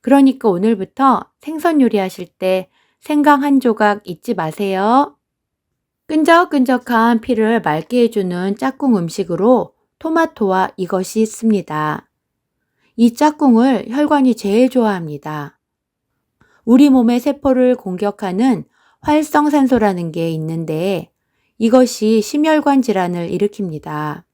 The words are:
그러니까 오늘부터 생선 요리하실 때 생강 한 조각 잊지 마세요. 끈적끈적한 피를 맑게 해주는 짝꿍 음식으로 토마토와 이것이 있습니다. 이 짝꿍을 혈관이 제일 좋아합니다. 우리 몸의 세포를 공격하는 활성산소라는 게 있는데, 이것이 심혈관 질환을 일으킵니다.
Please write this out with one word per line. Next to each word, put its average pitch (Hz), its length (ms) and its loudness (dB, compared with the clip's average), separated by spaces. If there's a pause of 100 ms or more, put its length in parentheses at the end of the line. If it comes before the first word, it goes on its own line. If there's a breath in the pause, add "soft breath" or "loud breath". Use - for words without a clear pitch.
그러니까 269 480 4
오늘부터 208 760 0 (160)
생선 320 400 -2
요리하실 196 480 -2 (100)
때 185 320 -2 (300)
생강 294 420 2
한 277 180 2
조각 214 440 0
잊지 185 300 -8
마세요. 196 800 -2 (920)
끈적끈적한 262 1120 0
피를 220 420 -2
맑게 160 400 -2
해주는 196 540 -2
짝꿍 262 400 -2
음식으로 180 800 0 (240)
토마토와 320 760 -2
이것이 190 440 -4
있습니다. 160 880 -4 (880)
이 233 180 2
짝꿍을 269 760 2
혈관이 277 440 2
제일 220 340 2
좋아합니다. 156 920 -4 (1040)
우리 269 260 6
몸의 240 300 2
세포를 262 560 0
공격하는 202 880 -4 (380)
활성산소라는 269 1120 0
게 165 200 -4
있는데, 160 800 -4 (480)
이것이 226 640 2
심혈관 294 640 0
질환을 175 480 -4
일으킵니다. 160 1040 -6